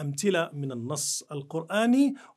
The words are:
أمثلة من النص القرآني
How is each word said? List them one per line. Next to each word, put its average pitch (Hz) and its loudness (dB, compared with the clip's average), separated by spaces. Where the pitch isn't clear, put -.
أمثلة 165 0
من 143 -6
النص 123 -4
القرآني 214 2